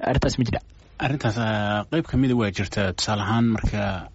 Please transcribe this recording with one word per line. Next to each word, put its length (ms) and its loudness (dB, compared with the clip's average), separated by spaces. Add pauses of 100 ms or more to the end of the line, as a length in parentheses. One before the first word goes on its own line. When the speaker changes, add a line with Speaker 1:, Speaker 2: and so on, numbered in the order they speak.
Speaker 1:
Arrintaas 380 0
ma 60 2
jira? 160 0 (380)
Speaker 2:
Arrintaas, 400 -2
ah, 520 0
qayb 180 0
ka 80 -2
mid 160 4
ah 80 2
waa 100 2
jirtaa. 460 -2
Tusaale 260 -2
ahaan, 300 2
marka 640 -2